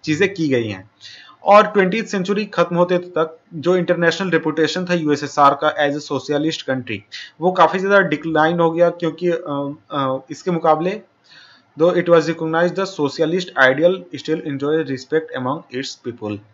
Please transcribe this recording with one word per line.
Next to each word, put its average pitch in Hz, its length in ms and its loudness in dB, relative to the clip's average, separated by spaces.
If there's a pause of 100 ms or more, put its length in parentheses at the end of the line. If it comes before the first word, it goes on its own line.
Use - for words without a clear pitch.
चीज़ें 180 300 0
की 160 160 -2
गई 120 180 0
हैं। 98 240 -10 (520)
और 208 240 6
twentieth 202 360 0
century 202 420 -4
खत्म 175 300 -2
होते 175 220 2
तक 160 420 -4 (140)
जो 170 240 0
international 175 520 0
रेपुटेशन 160 560 -2
था 180 80 -2
यूएसएसआर 147 680 2
का 151 120 0 (100)
as 139 60 0
a 147 120 -6
socialist 147 680 -4
country, 123 280 -4 (440)
वो 180 100 2
काफ़ी 185 280 4
ज़्यादा 196 200 4
decline 160 600 2
हो 165 120 4
गया, 170 180 4
क्योंकि, 170 400 -2
अ, 143 440 -4 (180)
अ, 135 260 -2 (120)
इसके 156 220 -6
मुकाबले 165 500 0 (760)
though 170 180 4
it 175 120 0
was 165 120 8
recognized 160 520 -2
the 185 140 -4 (140)
socialist 165 460 -2 (220)
ideal 156 240 2 (220)
still 156 260 -6
enjoy 147 420 -2
respect 135 600 -6
among 135 380 -6
its - 260 -12
people। 107 300 -8 (160)